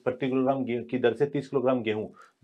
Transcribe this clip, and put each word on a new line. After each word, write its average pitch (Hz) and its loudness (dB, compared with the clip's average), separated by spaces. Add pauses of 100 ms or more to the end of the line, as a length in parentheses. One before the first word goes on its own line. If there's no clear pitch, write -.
प्रति 131 -2
किलोग्राम 131 2
गे-, 117 -2
की 127 -4
दर 117 4
से 143 2
तीस 139 -4
किलोग्राम 127 2
गेहूं, 107 -2 (380)